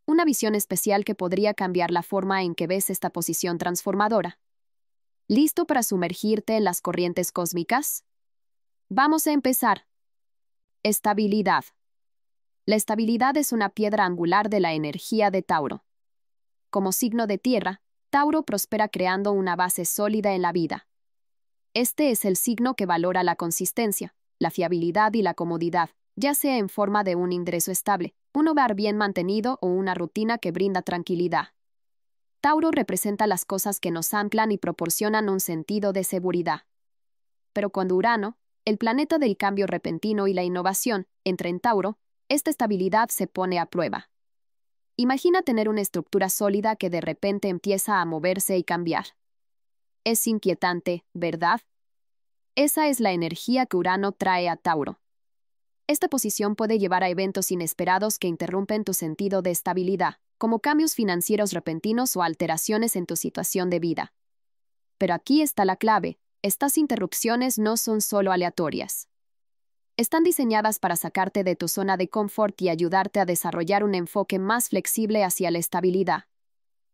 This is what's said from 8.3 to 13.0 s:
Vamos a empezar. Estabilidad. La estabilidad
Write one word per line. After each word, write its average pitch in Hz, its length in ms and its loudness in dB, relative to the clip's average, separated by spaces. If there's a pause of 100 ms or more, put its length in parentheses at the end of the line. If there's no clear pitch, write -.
Vamos 302 380 2
a 302 40 4
empezar. 254 540 0 (1000)
Estabilidad. 208 800 2 (1040)
La 202 100 4
estabilidad 226 640 0